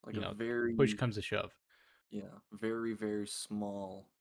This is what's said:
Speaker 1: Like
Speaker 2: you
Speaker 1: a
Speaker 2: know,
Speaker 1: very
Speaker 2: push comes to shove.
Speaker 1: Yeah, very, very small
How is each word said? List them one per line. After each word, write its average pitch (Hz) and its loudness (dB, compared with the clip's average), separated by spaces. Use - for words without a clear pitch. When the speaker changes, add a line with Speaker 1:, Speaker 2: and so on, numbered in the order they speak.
Speaker 1:
Like 110 -8
Speaker 2:
you 107 0
Speaker 1:
a 98 0
Speaker 2:
know, 92 -2
Speaker 1:
very 117 2
Speaker 2:
push 113 8
comes 113 2
to 101 -2
shove. 101 -2
Speaker 1:
Yeah, 101 -6
very, 113 0
very 107 0
small 101 -6